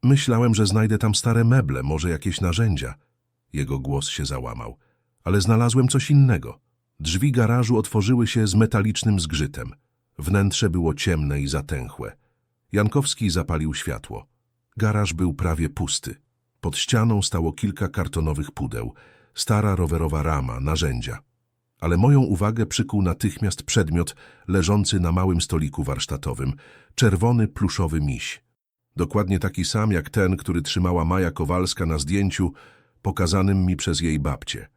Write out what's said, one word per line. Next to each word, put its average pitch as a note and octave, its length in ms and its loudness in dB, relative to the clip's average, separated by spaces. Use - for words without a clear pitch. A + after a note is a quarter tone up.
Myślałem, A#2+ 520 4
że A2 120 4
znajdę G#2+ 320 2
tam G#2+ 160 2
stare A#2 300 2
meble, D2+ 380 2
może D#2 280 -2
jakieś E2+ 300 -4
narzędzia”. E2+ 540 0
Jego C#2 260 -4
głos C#2 300 -4
się - 180 -6
załamał. A#1+ 500 -10
„Ale F#2+ 160 2
znalazłem A#2 480 4
coś C3+ 220 0
innego”. A#2+ 500 4
Drzwi F#2 320 0
garażu A#2 460 2
otworzyły A2 480 2
się A2 200 0
z F#2 80 0
metalicznym G#2+ 680 2
zgrzytem. C#2+ 520 -4
Wnętrze G2 520 2
było D#2+ 240 0
ciemne D2 460 0
i C#2 80 -2
zatęchłe. C2+ 680 -8
Jankowski G#2+ 580 0
zapalił D#2 440 -2
światło. - 520 -10
Garaż G#2 360 0
był E2 220 0
prawie D#2+ 340 0
pusty. - 480 -6
Pod E2 160 -4
ścianą A2 460 2
stało E2 300 -2
kilka F#2+ 360 -4
kartonowych D#2 600 -4
pudeł, A1+ 440 -8
stara G#2 420 0
rowerowa D#2 460 0
rama, C2 380 -2
narzędzia. C2+ 580 -4
Ale E2+ 160 0
moją C3+ 240 6
uwagę G#2 460 0
przykuł G#2 360 -2
natychmiast F2+ 600 -2
przedmiot E2+ 540 0
leżący G2 520 2
na E2+ 120 2
małym F2+ 280 2
stoliku D#2 440 -2
warsztatowym, C2+ 680 -4
czerwony A2 540 2
pluszowy E2 520 -2
miś. C2+ 440 -6
Dokładnie G2 420 0
taki F#2 260 -2
sam A2 280 0
jak E2 180 -2
ten, F#2+ 260 2
który E2+ 260 -2
trzymała F2 420 0
Maja F2+ 260 2
Kowalska F2+ 560 -2
na D#2+ 120 0
zdjęciu F2+ 540 0
pokazanym F#2+ 640 2
mi F2+ 100 2
przez D#2+ 240 -2
jej D#2+ 180 0
babcię. - 580 -6